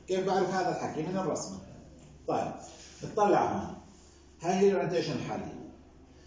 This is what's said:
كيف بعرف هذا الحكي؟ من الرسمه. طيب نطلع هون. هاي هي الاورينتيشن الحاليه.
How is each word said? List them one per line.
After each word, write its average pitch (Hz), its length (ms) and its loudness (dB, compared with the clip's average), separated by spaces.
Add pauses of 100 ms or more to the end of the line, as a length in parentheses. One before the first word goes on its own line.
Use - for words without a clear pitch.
كيف 185 180 0
بعرف 185 240 4
هذا 185 200 0
الحكي؟ 151 340 -4
من 185 140 -2
الرسمه. - 400 -4 (720)
طيب 147 240 -2 (520)
نطلع - 480 4
هون. - 240 -4 (680)
هاي 170 120 2
هي 196 160 8
الاورينتيشن 170 420 2
الحاليه. 110 520 -6 (640)